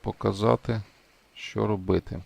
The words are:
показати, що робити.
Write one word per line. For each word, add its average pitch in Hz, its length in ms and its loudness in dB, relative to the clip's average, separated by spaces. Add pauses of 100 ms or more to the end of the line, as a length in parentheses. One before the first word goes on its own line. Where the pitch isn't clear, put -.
показати, 107 800 0 (520)
що - 320 -4
робити. 92 600 0